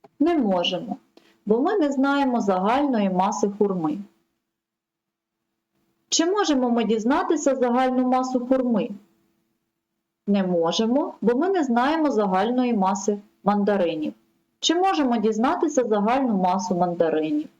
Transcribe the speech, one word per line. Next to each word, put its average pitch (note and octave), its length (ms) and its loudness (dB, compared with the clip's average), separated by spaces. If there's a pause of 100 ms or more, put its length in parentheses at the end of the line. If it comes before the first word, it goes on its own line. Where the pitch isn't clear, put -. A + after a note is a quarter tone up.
(200)
Не E4 180 2
можемо, F#3 600 -2 (480)
бо A3+ 160 2
ми G4 160 0
не C#4+ 140 2
знаємо C4 500 0
загальної G#3 680 0
маси G3 480 0
хурми. F#3 400 -2 (2000)
Чи E4 160 0
можемо D#4 440 0
ми A#3 140 2
дізнатися C4 720 0
загальну B3 520 2
масу B3+ 400 0
хурми? B3 420 0 (1400)
Не G3+ 160 2
можемо, A3+ 800 0
бо A#3 140 2
ми E4 140 0
не F4+ 140 0
знаємо C4 480 0
загальної G#3+ 600 0
маси G3+ 460 -2 (240)
мандаринів. G3 720 0 (460)
Чи D#4+ 160 0
можемо D#4 420 0
дізнатися B3+ 680 0
загальну A3 540 0
масу F#3 380 0
мандаринів? D#3 760 -2 (100)